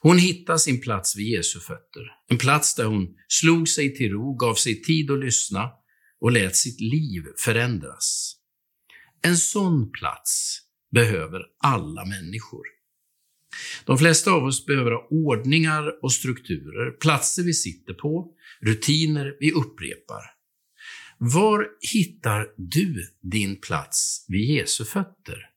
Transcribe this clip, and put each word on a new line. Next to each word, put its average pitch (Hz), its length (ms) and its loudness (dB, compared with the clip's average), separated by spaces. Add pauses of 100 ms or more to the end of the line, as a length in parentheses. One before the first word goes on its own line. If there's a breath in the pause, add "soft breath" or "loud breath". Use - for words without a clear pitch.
Hon 175 160 8
hittar 175 400 2
sin 131 240 2
plats 101 360 -4
vid 104 100 -4
Jesu 90 320 -2
fötter. - 440 -16 (260)
En 123 80 4
plats 143 380 2
där 117 100 -2
hon 104 220 0 (200 soft breath)
slog 165 420 4
sig 139 260 -2
till 107 160 -2
ro, 123 240 -4
gav 117 200 0
sig 110 260 -2
tid 156 300 0
att 139 80 0
lyssna 120 520 -2 (500)
och 117 100 4
lät 98 240 2
sitt - 260 -2
liv 110 420 -2 (140)
förändras. 113 1000 -4 (840 loud breath)
En 170 160 4
sån 170 540 2
plats - 680 -4 (320)
behöver 92 500 0 (180)
alla 95 460 0
människor. 95 600 -12 (1200 loud breath)
De 135 120 4
flesta 165 340 6
av 156 120 4
oss 135 220 -2
behöver 127 260 2
ha - 180 -4
ordningar 151 920 2
och 131 80 0
strukturer, 110 800 -4
platser 156 520 0
vi 170 100 0
sitter - 400 -6
på, 160 380 -4 (300 loud breath)
rutiner 143 760 0
vi 156 120 4
upprepar. 80 720 -4 (920 loud breath)
Var 208 500 4 (260)
hittar 107 540 0 (100)
du 101 640 -2
din 98 400 -2
plats - 680 -4
vid 104 220 0
Jesu 127 360 0
fötter? - 520 -8 (200)